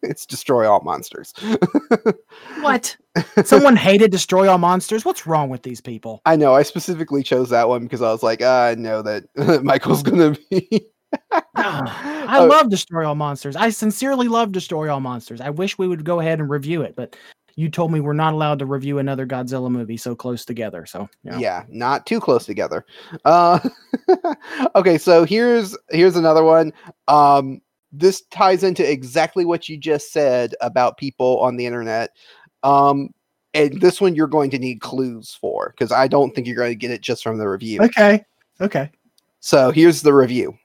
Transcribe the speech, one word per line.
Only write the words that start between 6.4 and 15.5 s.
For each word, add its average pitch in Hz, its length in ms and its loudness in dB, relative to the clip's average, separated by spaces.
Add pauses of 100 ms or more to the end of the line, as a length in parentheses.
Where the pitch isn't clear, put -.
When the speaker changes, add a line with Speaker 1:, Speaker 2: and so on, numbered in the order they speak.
Speaker 1:
I 139 100 6
specifically 156 600 -4
chose 127 260 0
that 120 200 2
one 123 140 -2
because 120 180 -8
I 117 100 0
was 110 120 -4
like, 113 180 -2
"I 123 360 2
know 113 240 -6
that 107 240 -6 (100)
<laughs> 139 280 2
Michael's 139 400 0
gonna 151 320 2 (140)
be." 196 420 -2
<laughs> - 40 -20 (600)
Speaker 2:
Ah, 262 760 -6
I 262 100 2
Speaker 1:
Oh. - 60 8
Speaker 2:
love 294 240 6
Destroy 165 360 -4
All 151 100 -4
Monsters. 147 420 -8
I 220 120 0
sincerely 247 600 -2
love 226 240 -2
Destroy 160 360 -6
All 139 120 -4
Monsters. 120 400 -10
I 135 80 -10
wish 175 280 -6